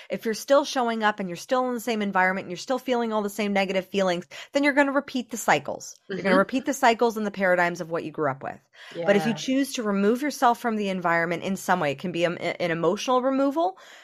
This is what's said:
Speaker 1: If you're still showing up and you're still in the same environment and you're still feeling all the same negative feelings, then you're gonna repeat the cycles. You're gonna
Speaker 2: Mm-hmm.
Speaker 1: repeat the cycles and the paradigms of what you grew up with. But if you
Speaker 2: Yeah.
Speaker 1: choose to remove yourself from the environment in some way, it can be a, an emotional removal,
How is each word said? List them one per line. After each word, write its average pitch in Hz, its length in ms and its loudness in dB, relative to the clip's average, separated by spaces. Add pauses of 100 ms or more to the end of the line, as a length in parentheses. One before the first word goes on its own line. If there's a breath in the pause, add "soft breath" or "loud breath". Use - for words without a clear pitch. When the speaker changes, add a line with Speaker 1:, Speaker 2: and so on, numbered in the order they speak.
Speaker 1:
If - 160 -6
you're 220 100 -2
still 277 300 4
showing 233 380 -2
up 208 160 2
and 190 100 -4
you're 175 60 -6
still 254 340 0
in 247 60 -4
the 233 60 -6
same 220 200 -2
environment 190 440 2
and 175 80 -10
you're 175 60 -8
still 254 200 -4
feeling 240 340 -2
all 214 100 0
the 202 80 -4
same 202 220 -2
negative 190 360 0
feelings, 180 380 0 (260 loud breath)
then 285 100 2
you're 285 120 4
gonna 277 180 4
repeat 269 400 -4
the 240 40 -10
cycles. - 600 -2 (180)
You're - 80 -8
gonna 185 120 2
Speaker 2:
Mm-hmm. 185 40 6
Speaker 1:
repeat 196 280 0
the 277 80 0
cycles 233 420 4
and 214 100 -4
the 202 60 -2
paradigms 180 480 2
of 165 100 -8
what 165 140 -4
you 156 80 -8
grew 151 180 -2
up 139 140 -8
with. - 160 -10 (440 loud breath)
But 196 120 6
if 202 100 2
you 226 60 2
Speaker 2:
Yeah. 202 40 -2
Speaker 1:
choose 269 380 0
to 247 80 -6
remove 208 400 2
yourself 262 380 2
from 220 160 -2
the 208 120 -2
environment 170 540 0
in 190 140 -2
some 180 240 0
way, 147 120 0
it 135 60 -6
can 180 140 -6
be 170 120 -2
a, 165 60 2
an 170 400 -4
emotional 180 500 0
removal, 277 580 0 (260 loud breath)